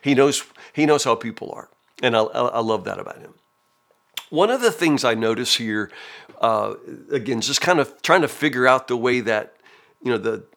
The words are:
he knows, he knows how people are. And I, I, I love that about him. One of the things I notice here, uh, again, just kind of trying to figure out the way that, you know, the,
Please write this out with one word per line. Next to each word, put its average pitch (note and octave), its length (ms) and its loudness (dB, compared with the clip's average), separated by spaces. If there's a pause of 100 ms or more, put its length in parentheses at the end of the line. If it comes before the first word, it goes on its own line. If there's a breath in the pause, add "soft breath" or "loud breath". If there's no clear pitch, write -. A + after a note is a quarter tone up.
he C#3 140 2
knows, C#3 300 4 (260 loud breath)
he D3+ 140 0
knows D3 180 4
how A#2 120 2
people - 360 -10
are. - 180 -16 (320)
And B2 140 2
I, A2 60 6
I, B2 260 0
I A#2 120 -2
love A2 260 -2
that F#2+ 140 -8
about - 200 -14
him. - 140 -20 (960)
One F3+ 200 2
of B3+ 120 -2
the A#3 100 2
things D#3 320 0
I A#2+ 100 2
notice A2+ 420 -2
here, G#2+ 360 -4 (480 loud breath)
uh, G#2+ 360 0 (360)
again, B2 300 -4
just B2+ 200 -4
kind F3+ 180 2
of - 220 -4
trying F3 200 4
to D3 60 2
figure C3 400 0
out C3 200 4
the B2 100 -2
way B2 240 0
that, G#2+ 320 -4 (500 soft breath)
you B2 80 0
know, A#2 60 2
the, G#2+ 260 -4 (140)